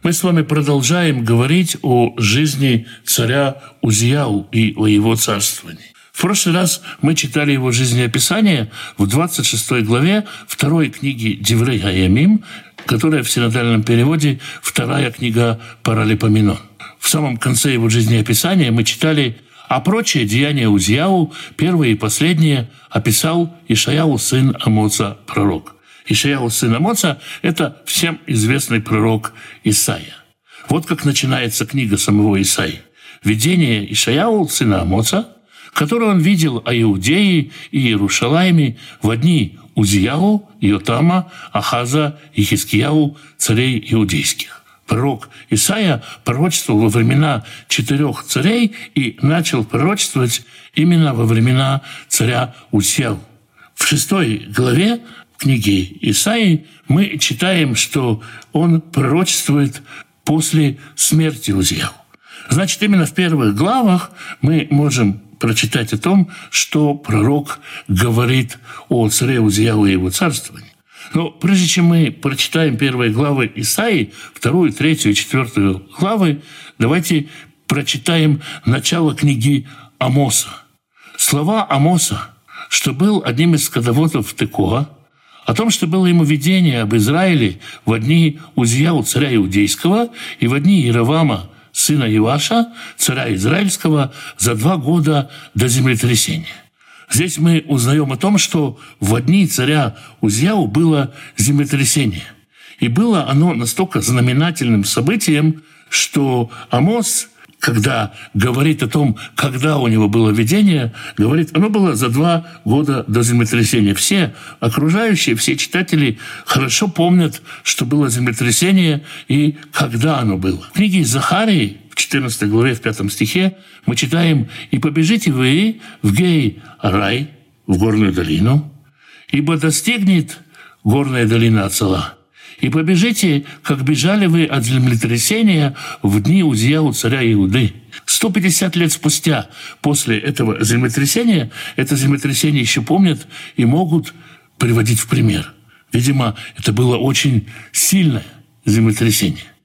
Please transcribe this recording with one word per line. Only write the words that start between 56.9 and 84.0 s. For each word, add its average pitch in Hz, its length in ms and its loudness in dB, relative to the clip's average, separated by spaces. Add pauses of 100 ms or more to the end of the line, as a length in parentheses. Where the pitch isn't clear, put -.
читаем, 160 580 -2
что 117 460 -2 (300)
он 165 280 2
пророчествует 143 1000 -2 (420)
после 156 540 0 (180)
смерти 156 560 0
Узияу. 87 400 -2 (580)
Значит, 180 320 0
именно 196 240 4
в - 80 -10
первых 147 400 0
главах 185 560 0 (300)
мы 151 300 2
можем 123 500 0 (180)
прочитать 113 540 -2
о 104 60 -4
том, 185 340 2 (180)
что 147 440 0
пророк 143 640 0 (260)
говорит 117 720 0 (300)
о 117 200 2
царе 123 300 0
Узияу 107 480 2
и 98 60 4
его 92 180 0
царствовании. - 640 -4 (420)
Но 165 160 -2
прежде 180 380 0
чем 175 160 2
мы 165 260 4
прочитаем 139 640 -2
первые 123 360 0
главы 135 420 0
Исаии, 143 580 -2 (220)
вторую, 156 380 0
третью 151 400 0
и - 20 2
четвёртую 101 720 -2 (140)
главы, 180 420 0 (380)
давайте 151 480 0 (400)
прочитаем 151 760 0 (240)
начало 139 480 0
книги 135 540 0 (300)
Амоса. 127 500 0 (680)
Слова 175 540 0
Амоса, 143 600 0 (380)
что - 240 -2
был 190 320 2
одним 156 300 2
из - 120 -2
скотоводов 123 680 0